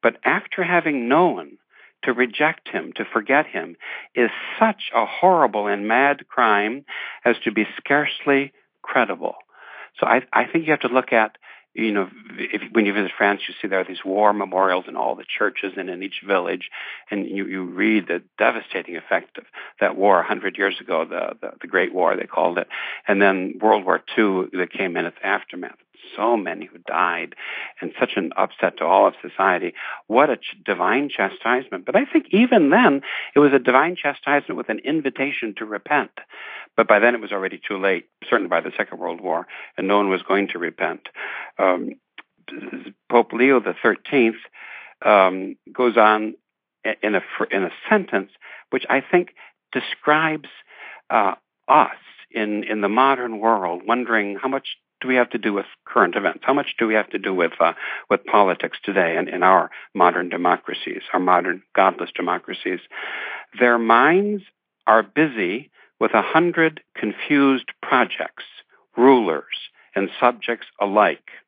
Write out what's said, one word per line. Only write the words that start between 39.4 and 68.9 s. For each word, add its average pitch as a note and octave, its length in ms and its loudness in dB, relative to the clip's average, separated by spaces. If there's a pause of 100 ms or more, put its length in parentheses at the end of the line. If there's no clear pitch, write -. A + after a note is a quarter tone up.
and F#2+ 100 -6
no G2+ 120 4
one G2+ 100 2
was F#2 140 0
going G2 260 0
to - 100 -8
repent. E2+ 500 -6 (500)
Um, F2+ 320 0 (1200)
Pope A#2+ 240 2
Leo B2+ 280 4
the F#2+ 200 -4
thirteenth, A2+ 560 2 (680)
um, F#2+ 520 4 (160)
goes A#2+ 240 2
on G#2+ 380 4 (500)
i-, G#2+ 180 -4
in G#2 120 0
a F#2 60 2 (160)
fr-, - 80 -2
in - 180 -4
a F2+ 80 -4 (180)
sentence G3+ 420 0 (400)
which C3 180 -4
I C3 120 2
think F3 340 0 (360)
describes, D3+ 800 -2 (600)
uh, G2+ 260 2 (340)
us C#3+ 260 6 (380)
in, G#2+ 320 -4
in G#2+ 160 -4
the G2+ 80 0
modern B2 500 0
world, F#2+ 480 0
wondering A2 540 -2
how C3 80 -4
much C#3 180 -6 (340)
do B2+ 80 -8
we B2+ 80 2
have B2 140 2
to A#2+ 80 -6
do G#2+ 140 -2
with G2 140 -4 (180)
current F#2 320 2
events? F#2+ 260 -2
How C3+ 120 0
much C#3 240 -4
do A#2 80 0
we A2 80 0
have G#2+ 160 0
to - 80 -6
do F#2+ 160 -4
with, E2+ 260 0
uh, E2+ 120 4 (360)
with - 160 0
politics - 600 0
today F2+ 320 0
and F2 120 -2
in F2+ 140 -4
our F#2 280 6 (240)
modern F2 340 2
democracies, - 760 -4 (100)
our F#2 80 0
modern F2+ 420 2 (120)
godless F2+ 400 2
democracies? F2+ 680 -6 (800)
Their A#2+ 200 4
minds D#3+ 640 4 (440)
are A2 160 6
busy A2+ 680 -2 (280)
with A#2 160 0
a A2+ 80 4
hundred E3 580 0 (160)
confused C3+ 720 0 (120)
projects, - 640 -2 (520)